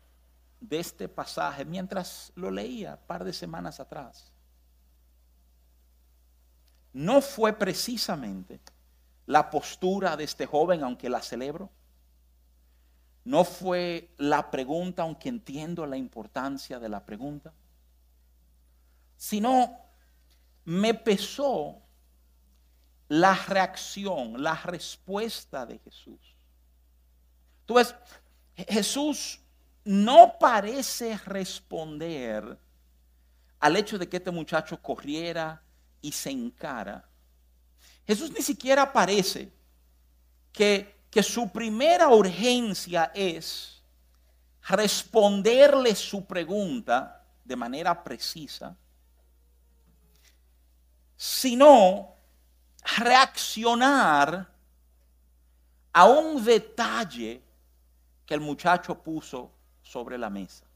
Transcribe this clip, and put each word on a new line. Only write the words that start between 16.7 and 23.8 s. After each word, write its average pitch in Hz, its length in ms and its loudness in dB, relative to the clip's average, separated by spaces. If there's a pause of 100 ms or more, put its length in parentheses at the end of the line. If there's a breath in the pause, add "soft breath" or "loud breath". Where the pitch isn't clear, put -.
de 117 120 -12
la 104 160 -10
pregunta, 143 480 -14 (1600)
sino 240 640 0 (880)
me 202 280 0
pesó 208 840 -4 (1300)
la 180 280 4
reacción, 180 1040 -6